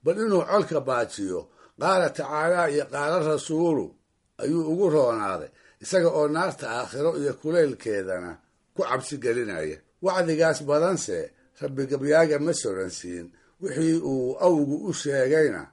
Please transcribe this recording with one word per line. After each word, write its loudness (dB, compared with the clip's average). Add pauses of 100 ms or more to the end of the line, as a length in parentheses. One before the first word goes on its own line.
Bal 2
inuu 2
colka 2
baajiyo, -2 (380)
qaala 2
tacaalaa 0
iyo 0
qaala -2
rasuulu 0 (540)
ayuu 0
ugu 2
roonaaday, 0 (300)
isaga 2
oo 2
naarta -2
aakhiro -2
iyo -2
kulaylkeedana -2 (460)
ku -2
cabsi -4
gelinaya. -4 (240)
Wacdigaas 2
badanse 0 (440)
Rabbi -4
gabyaaga 4
ma 0
soransiin, -6 (340)
wixii 0
uu -2
awgu 4 (120)
u -4
sheegayna 2 (120)